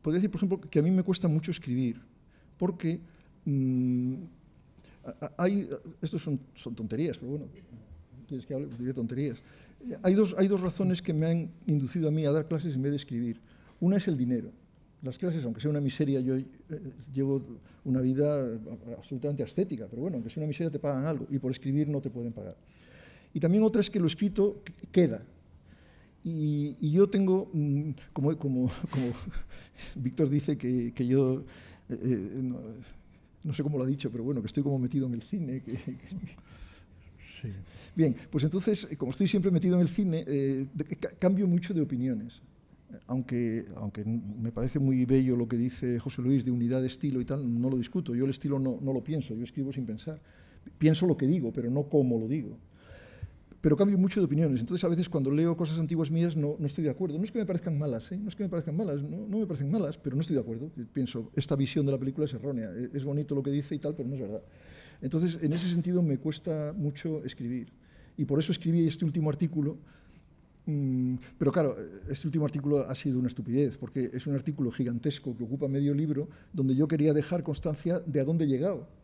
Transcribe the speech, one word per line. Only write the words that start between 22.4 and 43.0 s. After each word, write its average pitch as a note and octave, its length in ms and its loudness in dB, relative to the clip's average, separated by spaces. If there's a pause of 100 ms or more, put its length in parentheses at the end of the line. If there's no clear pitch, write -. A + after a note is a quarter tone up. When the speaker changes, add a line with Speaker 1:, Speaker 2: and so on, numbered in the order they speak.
Speaker 1:
Y D3+ 80 -2
también F3+ 220 4
otra A3 180 4
es - 80 2
que G#3 100 -2
lo F3 80 4
escrito G3+ 560 2
qu-, - 300 -18
queda. C#3+ 300 4 (1000)
Y, D3 560 -2
y D3+ 120 0
yo F#3+ 180 8
tengo, G3 460 4
mm, D3 380 2 (200)
como, D3+ 240 2
como, B2+ 340 0 (100)
<laughs> - 100 -6
como C3 160 0 (880)
Víctor C3 340 0
dice C#3+ 300 0
que, B2 340 -2
que B2 140 -2
yo, C3 380 4 (440)
eh, B2 140 -6
eh, G#2+ 400 -2
no, B2 180 -4 (840)
no D3 120 -4
sé D3+ 80 -4
cómo D3 160 -2
lo B2+ 60 0
ha - 20 0
dicho, C3+ 240 -2
pero A#2 120 -6
bueno, B2+ 200 -2
que A2+ 60 -6
estoy C#3+ 140 -2
como C#3 160 0
metido C3 280 0
en A#2+ 80 -2
el A2+ 80 -6
cine, C#3 400 -6
que, - 140 -8
que - 200 -8 (1400)
Speaker 2:
Sí. A#2 80 -8 (480)
Speaker 1:
Bien, D#3 180 4 (160)
pues C#3+ 140 0
entonces, G3 460 0
eh, D3+ 80 -8
como C3+ 140 -2
estoy G3 140 4
siempre F#3+ 240 4
metido F3+ 260 4
en F3+ 40 6
el E3+ 80 6
cine, F3 380 0
eh, C3+ 480 0
de-, D3+ 100 -4
ca-, - 340 -6
cambio F#3+ 280 4
mucho F3 260 2
de E3 80 2
opiniones. B2 600 -2 (640)